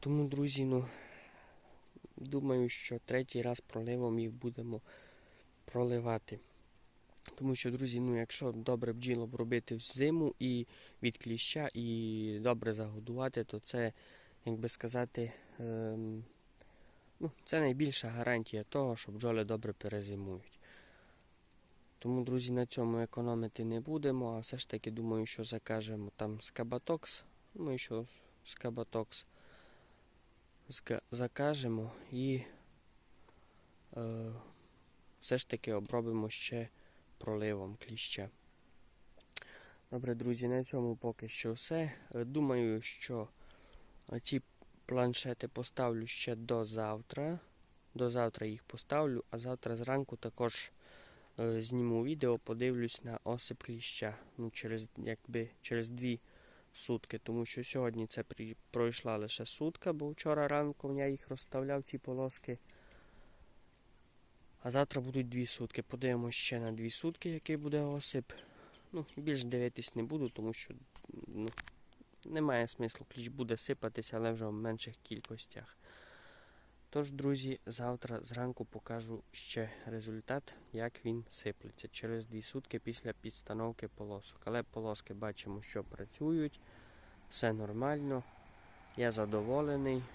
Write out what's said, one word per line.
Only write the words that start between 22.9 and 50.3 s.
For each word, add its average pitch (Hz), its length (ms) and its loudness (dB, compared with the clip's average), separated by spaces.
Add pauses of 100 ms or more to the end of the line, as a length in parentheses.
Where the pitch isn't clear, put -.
економити 117 680 0
не 113 160 0
будемо, 131 560 0
а - 20 -2
все 113 200 -4
ж - 100 -4
таки, 110 220 -4
думаю, 110 360 2
що - 180 -4
закажемо 110 720 -2
там 107 240 -2
скабатокс. - 840 -2 (300)
Думаю, 151 240 0
що 117 280 -2 (380)
скабатокс - 840 -4 (1400)
зка-, - 420 -2
закажемо 123 840 0 (200)
і, 131 280 2 (1600)
е, 113 360 -4 (880)
все - 180 2
ж - 100 0
таки 113 240 0
обробимо 110 580 2
ще 117 380 -2 (500)
проливом 104 580 0 (100)
кліща. 107 440 -4 (1600)
Добре, 123 240 0
друзі, 120 340 2
на 127 160 4
цьому 120 320 2
поки 117 320 -2
що - 240 0
все. 160 400 0 (220)
Е, 120 100 2
думаю, 123 580 4
що - 460 -4 (920)
ці 135 200 2 (440)
планшети 123 640 2
поставлю 120 580 0
ще 117 300 -2
до 113 280 2
завтра. 110 760 -2 (560)
До 123 160 4
завтра 117 360 2
їх 110 180 -4
поставлю, 143 680 2
а 117 80 -4
завтра 120 380 -2
зранку 131 400 0
також, - 560 0 (680)